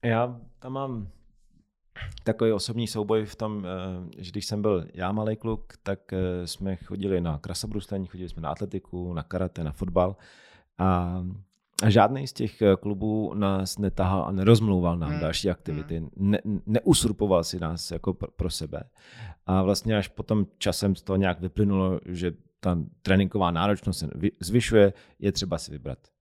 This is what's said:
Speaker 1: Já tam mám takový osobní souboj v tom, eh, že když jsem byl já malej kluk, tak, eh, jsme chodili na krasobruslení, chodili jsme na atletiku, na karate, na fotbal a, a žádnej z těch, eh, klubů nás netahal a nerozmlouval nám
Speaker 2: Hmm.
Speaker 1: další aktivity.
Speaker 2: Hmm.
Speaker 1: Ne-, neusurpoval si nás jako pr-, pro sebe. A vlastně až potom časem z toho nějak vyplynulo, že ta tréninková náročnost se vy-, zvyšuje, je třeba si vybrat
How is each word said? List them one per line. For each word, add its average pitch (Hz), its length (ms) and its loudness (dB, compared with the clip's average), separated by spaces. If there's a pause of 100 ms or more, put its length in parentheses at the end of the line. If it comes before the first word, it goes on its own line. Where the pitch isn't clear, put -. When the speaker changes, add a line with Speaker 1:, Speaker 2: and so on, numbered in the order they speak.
Speaker 1:
Já 120 360 0 (180)
tam 131 140 -12
mám 131 360 -6 (1160)
takový 113 280 2
osobní 113 340 -2
souboj 107 400 0
v 101 100 -14
tom, 107 300 -6
eh, 90 560 -8
že 90 80 -12
když - 160 -8
jsem 104 160 -4
byl 95 320 2
já 90 180 -4
malej 107 240 -2
kluk, 110 360 -6 (100)
tak, - 300 -6
eh, 90 340 -2
jsme 95 300 -6
chodili 95 440 -2
na 80 180 -2
krasobruslení, 95 680 -6
chodili 90 220 -12
jsme 80 140 -10
na 73 80 -4
atletiku, 90 640 -6
na 80 80 -4
karate, 87 420 -4
na 76 80 -4
fotbal 92 440 0 (600)
a, 90 380 2 (680)
a 107 80 6
žádnej 117 360 6
z - 60 -12
těch, - 300 -4
eh, 98 140 8
klubů 104 580 -2
nás 98 440 -2
netahal 95 460 0
a 92 80 -4
nerozmlouval 95 680 4
nám 78 120 -4
Speaker 2:
Hmm. 76 100 -2
Speaker 1:
další 82 300 -2
aktivity. 73 480 -6
Speaker 2:
Hmm. 80 180 -8
Speaker 1:
Ne-, 101 240 2 (260)
neusurpoval 104 800 4
si 90 160 -6
nás 82 300 -6
jako 85 240 -4
pr-, - 220 -10
pro 87 140 -2
sebe. - 320 -8 (640)
A 95 160 2
vlastně 104 340 2
až 98 120 0
potom 107 380 0 (120)
časem 98 380 0
z - 60 -18
toho 98 140 -2
nějak 90 240 2
vyplynulo, 95 680 0
že 87 260 -4 (280)
ta 87 180 0 (240)
tréninková 95 480 2
náročnost 95 480 0
se 80 160 -6
vy-, 80 260 0
zvyšuje, 101 520 6 (260)
je 101 140 2
třeba 85 260 -4
si - 120 -10
vybrat 71 280 -10 (220)